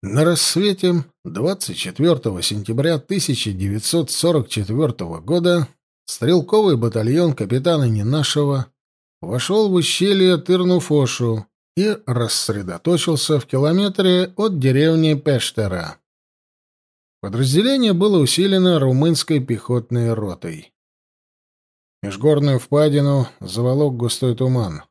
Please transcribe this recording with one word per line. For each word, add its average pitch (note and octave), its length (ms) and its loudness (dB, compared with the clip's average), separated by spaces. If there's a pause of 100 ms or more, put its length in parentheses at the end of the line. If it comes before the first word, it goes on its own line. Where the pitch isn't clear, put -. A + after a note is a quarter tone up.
На A2 220 0
рассвете F3 800 0 (200)
двадцать G#2 520 -6
четвёртого G#2+ 680 -2
сентября A#2 560 -2
тысяча C3+ 540 -4
девятьсот G2+ 580 -2
сорок D#3+ 380 0
четвёртого G#2+ 720 -4
года E3+ 480 0 (380)
стрелковый F3+ 720 2
батальон A#2+ 580 0
капитана C3 500 0
Ненашева C3+ 800 0 (540)
вошёл F#3 480 0
в F#3 60 0
ущелье F#3 640 2
Тырнуфошу D3 1080 0 (300)
и G3+ 200 0 (100)
рассредоточился A#2+ 1300 -2
в - 80 -4
километре F3+ 920 2
от G3 220 0
деревни D#3 560 4
Пештера. G#2 840 -2 (1200)
Подразделение F3 720 2
было F#3+ 260 2
усилено F3+ 600 2
румынской C#3+ 640 2
пехотной A#2+ 720 -2
ротой. F2+ 580 -10 (1300)
Межгорную C3+ 560 0
впадину C#3+ 680 2 (120)
заволок B2+ 560 -2
густой A#2+ 380 -2
туман. A#2 560 -2